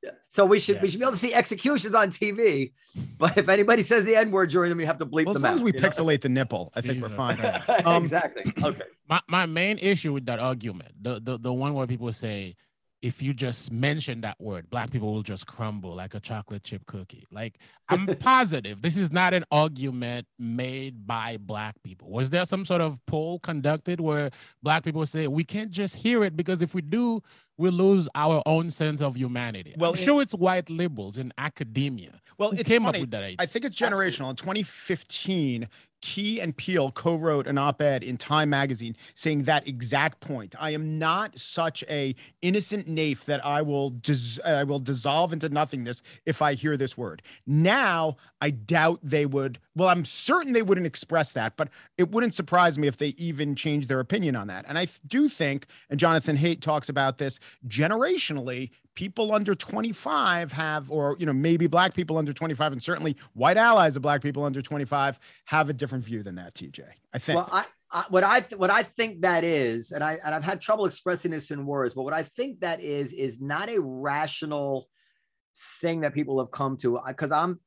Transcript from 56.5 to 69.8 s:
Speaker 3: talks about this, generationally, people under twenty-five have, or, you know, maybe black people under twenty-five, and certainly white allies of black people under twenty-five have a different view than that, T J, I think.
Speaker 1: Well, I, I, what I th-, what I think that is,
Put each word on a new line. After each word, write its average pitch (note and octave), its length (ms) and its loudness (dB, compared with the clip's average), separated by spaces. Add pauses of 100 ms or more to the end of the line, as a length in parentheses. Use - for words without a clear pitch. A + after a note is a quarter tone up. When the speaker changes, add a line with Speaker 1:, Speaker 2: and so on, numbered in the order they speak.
Speaker 3:
talks D3+ 280 -4
about C3+ 280 -2
this, C#3 220 -6 (280)
generationally, C#3+ 1040 -2 (240)
people G#3+ 400 -4
under G#3 220 2
twenty-five G3+ 960 0
have, D3+ 380 -4
or, C#3+ 280 0
you F3 60 -2
know, D3 80 2
maybe E3 340 4
black F3 260 4
people D#3+ 240 -2
under D3 160 -2
twenty-five, D3+ 380 -2
and B2 120 -8
certainly D#3 320 -2 (180)
white D#3 240 6
allies G#3+ 380 8
of C#3+ 60 -4
black C#3+ 200 2
people C#3+ 220 -4
under C#3 180 -2
twenty-five C#3 580 -2 (260)
have D3+ 240 2
a D3+ 40 -2
different C3 300 -6
view A2 200 -8
than F#2+ 120 -10
that, F2 200 -14
T E2 120 -14
J, C#2 160 -18 (300)
I C3+ 60 -4
think. E3 180 0
Speaker 1:
Well, F3+ 140 -2
I, F#3+ 140 2 (260)
I, F3 180 -4
what F#3 140 6
I A3 180 6
th-, G3+ 180 -12
what F3+ 100 2
I G#3+ 140 4
think A3 380 -4
that F3 220 4
is, B2+ 480 0